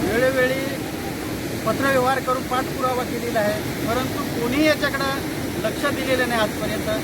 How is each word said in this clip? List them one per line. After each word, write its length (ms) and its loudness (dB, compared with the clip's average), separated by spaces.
वेळोवेळी 580 2
पत्रव्यवहार 520 4
करून 240 0
पाठपुरावा 600 0
केलेला 380 0
आहे, 460 0
परंतु 540 0
कोणीही 260 4
याच्याकडं 380 2
लक्ष 240 -2
दिलेलं 420 2
नाही 120 2
आजपर्यंत. 480 -2